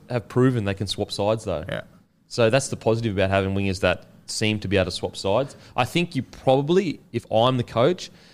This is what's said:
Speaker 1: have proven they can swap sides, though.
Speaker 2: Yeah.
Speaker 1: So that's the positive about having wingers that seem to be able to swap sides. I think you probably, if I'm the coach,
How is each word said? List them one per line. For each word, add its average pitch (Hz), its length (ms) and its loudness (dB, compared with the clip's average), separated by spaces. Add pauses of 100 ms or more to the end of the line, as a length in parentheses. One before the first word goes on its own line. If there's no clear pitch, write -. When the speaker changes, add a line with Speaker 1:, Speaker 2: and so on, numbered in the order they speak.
(100)
Speaker 1:
have 123 180 -4
proven 123 360 2
they 98 100 0
can 101 120 -4
swap - 260 -6
sides, 107 320 0
though. 82 240 -4
Speaker 2:
Yeah. - 140 -6 (460)
Speaker 1:
So 113 220 2
that's 135 180 2
the - 80 -6
positive 113 380 0
about 95 160 0
having 98 240 2
wingers 98 260 -2
that - 260 0 (200)
seem 107 340 -2
to - 80 -6
be 98 80 0
able 92 100 4
to 90 40 -6
swap - 260 -8
sides. 113 400 -2 (200)
I 123 80 2
think 175 300 -2
you 135 80 -2
probably, 143 800 0 (120)
if - 200 -8
I'm 120 240 4
the 120 80 -2
coach, 143 460 0 (240)